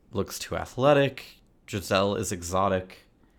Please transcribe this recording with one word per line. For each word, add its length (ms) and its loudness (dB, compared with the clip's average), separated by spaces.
looks 280 -4
too 160 -8
athletic. 840 0
Giselle 480 0
is 160 -4
exotic 760 -2